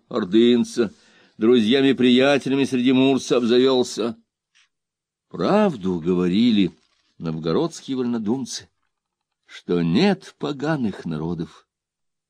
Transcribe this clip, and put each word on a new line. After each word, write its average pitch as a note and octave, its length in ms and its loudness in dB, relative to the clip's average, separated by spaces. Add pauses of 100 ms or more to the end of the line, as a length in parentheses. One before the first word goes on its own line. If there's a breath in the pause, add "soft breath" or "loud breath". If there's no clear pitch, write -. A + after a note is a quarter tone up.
ордынца, A2+ 840 2 (440 soft breath)
друзьями-приятелями B2+ 1300 2
среди B2+ 260 0
мурса C3 460 2
обзавёлся. B2 800 0 (1120)
Правду G2 720 -2
говорили F#2 720 0 (440)
новгородские E2 760 -6
вольнодумцы, A#2+ 720 -6 (760)
что - 360 -4
нет B2+ 580 -2
поганых C#3+ 640 -6
народов. E2 600 -8 (640)